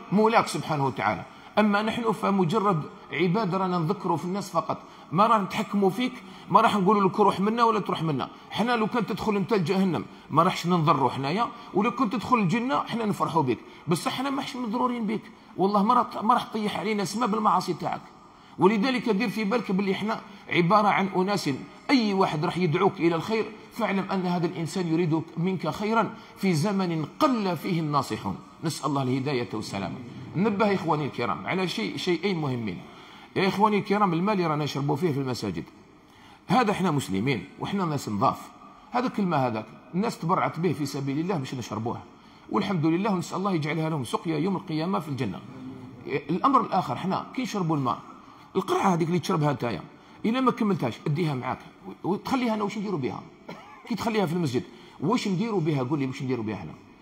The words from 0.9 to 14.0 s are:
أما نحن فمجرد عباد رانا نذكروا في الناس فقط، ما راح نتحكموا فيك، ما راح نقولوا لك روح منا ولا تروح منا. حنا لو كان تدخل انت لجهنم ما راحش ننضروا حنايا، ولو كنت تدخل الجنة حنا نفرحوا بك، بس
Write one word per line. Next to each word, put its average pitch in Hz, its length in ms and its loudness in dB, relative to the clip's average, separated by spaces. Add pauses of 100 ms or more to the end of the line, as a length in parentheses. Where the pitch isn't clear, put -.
أما 208 240 4
نحن 220 300 0
فمجرد 196 680 2 (300)
عباد 180 420 2
رانا 185 240 0
نذكروا 170 380 0
في 147 80 -6
الناس 185 260 -4
فقط، 156 280 -2 (340)
ما 196 140 6
راح 226 140 4
نتحكموا 196 500 0
فيك، 247 220 -2 (380)
ما 196 100 8
راح 226 160 4
نقولوا 196 320 6
لك - 120 2
روح 196 200 6
منا 226 240 4
ولا 220 160 4
تروح 170 220 -4
منا. 139 260 0 (220)
حنا 240 260 0
لو 220 100 2
كان 226 200 0
تدخل 214 300 -2
انت 202 180 2
لجهنم 185 500 2 (260)
ما 151 120 4
راحش - 240 0
ننضروا 151 440 4
حنايا، 147 380 -2 (260)
ولو 202 160 4
كنت 240 220 -2
تدخل 247 240 0
الجنة 226 460 2
حنا 226 220 -4
نفرحوا 160 380 0
بك، 123 160 0 (300)
بس 175 200 0